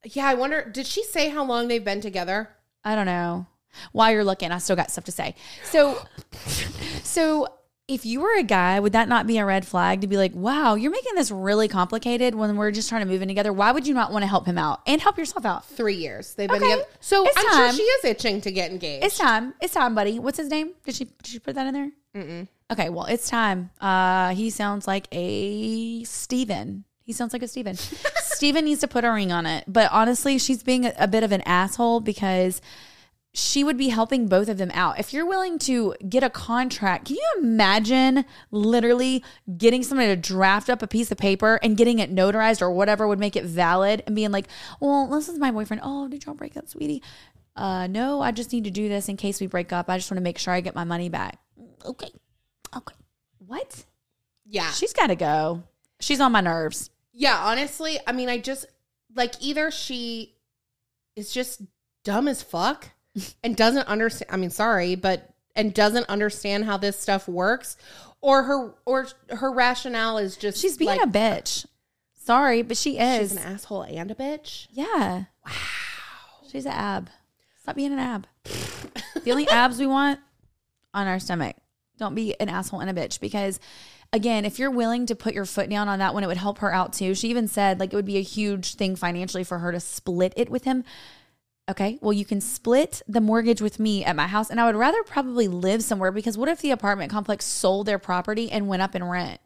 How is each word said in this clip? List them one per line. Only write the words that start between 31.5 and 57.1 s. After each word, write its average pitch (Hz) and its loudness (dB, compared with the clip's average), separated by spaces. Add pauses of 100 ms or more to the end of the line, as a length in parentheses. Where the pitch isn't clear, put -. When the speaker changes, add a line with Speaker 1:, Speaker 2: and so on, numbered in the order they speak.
Speaker 2:
because 185 0 (720)
she - 0
would 285 2
be 269 2
helping 226 2
both 196 4
of 202 -2
them 185 -2
out. 175 0
If - -6
you're 311 -2
willing 370 0
to 233 0 (140)
get 254 4
a 254 2
contract, 233 -2
can 277 -4
you 605 0 (120)
imagine 233 4 (260)
literally 240 4 (340)
getting 233 6
somebody 247 2
to 190 4
draft 190 2
up 247 0
a 220 -6
piece 226 0
of 196 -2
paper 202 4
and 214 4
getting 233 6
it 180 -2
notarized 214 4
or 180 2
whatever 208 2
would 202 2
make 208 -2
it 185 -2
valid 180 2
and 214 -2
being 214 0
like, 196 -2 (340)
"Well, 277 2
this 302 -2
is 330 -8
my 269 2
boyfriend." 214 -4
"Oh, 277 -6
did 285 -14
y'all 294 -12
break - -14
up, 311 -14
sweetie?" 294 -6 (540)
"Uh, 185 -4
no, 254 -2
I 247 0
just 233 -8
need 233 -2
to 202 -6
do 208 -4
this 202 -2
in 196 -6
case 196 -4
we 190 -4
break 175 -4
up. 175 -4
I 185 0
just 185 -6
wanna 185 -2
make 175 -4
sure 180 -4
I 180 2
get 180 -8
my 170 -6
money 170 -4
back." 95 -8 (460)
Okay. - -12 (640)
Okay. - -14 (420)
What? 254 -14 (600)
Speaker 1:
Yeah. 180 -4
Speaker 2:
She's - -2
gotta 233 4
go. 156 0 (380)
She's 277 0
on 269 6
my 208 6
nerves. 165 -2 (300)